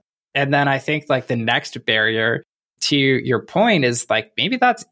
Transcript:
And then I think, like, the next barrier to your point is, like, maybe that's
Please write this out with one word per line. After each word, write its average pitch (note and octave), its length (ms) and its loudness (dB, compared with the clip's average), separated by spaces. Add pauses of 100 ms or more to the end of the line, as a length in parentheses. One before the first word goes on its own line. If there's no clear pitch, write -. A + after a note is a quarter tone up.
(360)
And C#3 180 0
then C#3+ 140 2
I C#3 120 0
think, D3+ 300 -4
like, C3 180 0
the B2 80 -2
next A#2+ 500 -4
barrier A2 580 0 (440)
to D3 100 2
your C3 440 2
point F#3+ 440 2
is, A#2+ 240 -2
like, A2 280 -2
maybe F#3+ 200 -2
that's B3 340 0